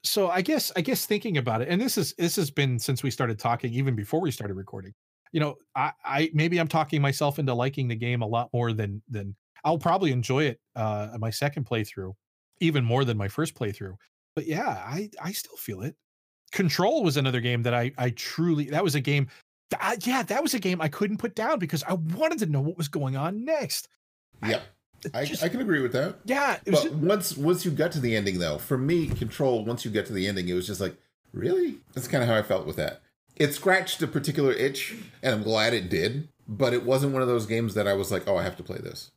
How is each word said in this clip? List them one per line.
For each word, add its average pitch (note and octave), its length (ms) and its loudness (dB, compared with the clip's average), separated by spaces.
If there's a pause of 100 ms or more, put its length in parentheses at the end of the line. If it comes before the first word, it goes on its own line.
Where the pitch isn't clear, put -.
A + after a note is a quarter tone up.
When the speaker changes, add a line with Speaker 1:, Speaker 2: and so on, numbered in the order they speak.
Speaker 1:
So F#3+ 260 2
I F3+ 120 2
guess, C#4+ 340 2
I F#3 60 0
guess A3 240 0
thinking G#3 320 0
about A#2 240 0
it, C3 80 -2
and F3+ 100 2
this B3+ 180 0
is, D#3+ 200 0
this E3+ 200 2
has D#3+ 120 0
been C3 300 2
since C3 240 -2
we C3 80 0
started A2+ 260 0
talking, A#2 360 0
even C3 220 2
before A2 240 0
we E3+ 120 0
started G2+ 240 -6
recording, F#2+ 380 -12 (380)
you D#3+ 80 0
know, D3 180 -2 (180)
I, C3+ 160 0 (120)
I, D#3 300 0
maybe E3+ 260 4
I'm E3 80 2
talking D#3 360 0
myself C#3+ 340 2
into C3+ 160 0
liking B2+ 340 0
the A#2+ 80 -2
game A#2+ 280 0
a G#2+ 40 -2
lot A#2 240 0
more A#2+ 220 0
than, G#2 340 -4
than G2+ 280 -8 (280)
I'll D#3 140 2
probably F3 340 2
enjoy B2+ 340 2
it, B2 140 -2 (160)
uh, G#2+ 340 -2 (100)
my A2+ 100 -2
second C#3+ 380 -2
playthrough, G2 460 -4 (460)
even D3 240 2
more B2 220 4
than A#2 100 0
my G2+ 120 -2
first D#3+ 260 -2
playthrough. G2+ 400 -6 (420)
But D#3 120 -4
yeah, D#3 400 -2
I, F#3+ 240 -6 (100)
I F3+ 120 -6
still - 240 -10
feel G2 260 -8
it. D3+ 120 -6 (560)
Control G3+ 520 2
was D3+ 140 2
another C3 220 2
game A#2+ 220 0
that A#2+ 140 2
I, A#2+ 240 0
I B2+ 100 0
truly, D3 600 0
that D#3+ 120 0
was D3 120 2
a C#3+ 60 2
game, C#3+ 260 2 (420)
th-, - 140 -4
I, A3+ 180 0
yeah, B3+ 220 0
that A#3+ 180 0
was D#4 140 0
a A3 40 0
game F3+ 220 0
I D#3 60 2
couldn't G#3 300 -2
put - 180 -4
down A#3+ 240 0
because E3 240 -2
I F3+ 100 -2
wanted G#3 460 0
to G#3 80 0
know C#3+ 140 2
what D#3+ 140 -2
was D#3+ 120 -4
going C3+ 300 -2
on F#3+ 280 -4
next. D4 420 -2 (540)
I G#2+ 80 -2
Speaker 2:
Yep. A2 140 0 (520)
I, C3+ 100 -2
Speaker 1:
just - 160 -6
Speaker 2:
I E3+ 80 0
can A#3+ 120 -2
agree F3 200 2
with A#2+ 120 0
that. C#3+ 320 -2
Speaker 1:
Yeah, C4 380 2
it - 60 -6
was D3+ 140 6
Speaker 2:
But - 80 -2
Speaker 1:
ju- D3 60 -4
Speaker 2:
once, F3 380 2
once E3+ 300 2
you F3 60 0
got D#3 220 0
to D#3 60 -2
the A#2 160 2
ending, G2 220 0
though, D#2 220 0
for - 180 -2
me, D3+ 300 2
Control, B2 580 0
once A#2 180 -4
you A#2 60 -4
get G#2 160 0
to A2+ 80 -8
the F#2+ 140 0
ending, F#2+ 200 -2
it F2+ 60 0
was F2+ 140 0
just F#2+ 120 -6
like, F#2 160 -2 (380)
"Really?" F4 460 -2 (160)
That's - 120 -6
kinda B2 200 2
how A2+ 80 4
I G#2+ 80 2
felt F#2 240 0
with D#2 80 -6
that. - 260 -4 (340)
It D3 200 2
scratched F#3 480 2
a D3+ 40 0
particular C#3 440 2
itch, - 420 0 (300)
and B2+ 100 2
I'm G#2+ 80 0
glad A2 320 4
it F#2 160 -2
did, G#2 380 0 (200)
but A#2+ 260 2
it A#2+ 120 0
wasn't C3+ 280 4
one C3 100 2
of B2 40 2
those A#2+ 200 2
games A2+ 260 0
that G2+ 140 2
I G2+ 60 4
was G2 180 0
like, F#2 160 -2
"Oh, G2 100 4
I F2 60 0
have F#2 140 -4
to F2 60 -12
play F2 140 -8
this." - 400 -12